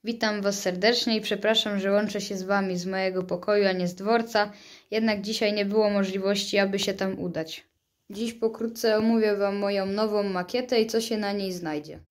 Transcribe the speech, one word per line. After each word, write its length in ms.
Witam 380
was 180
serdecznie 580
i 40
przepraszam, 580
że 120
łączę 300
się 160
z 60
wami 340
z 80
mojego 380
pokoju, 440
a 40
nie 160
z 80
dworca. 560
Jednak 300
dzisiaj 320
nie 120
było 240
możliwości, 680
aby 220
się 140
tam 260
udać. 460
Dziś 240
pokrótce 640
omówię 380
wam 220
moją 280
nową 380
makietę 580
i 60
co 140
się 160
na 140
niej 200
znajdzie. 480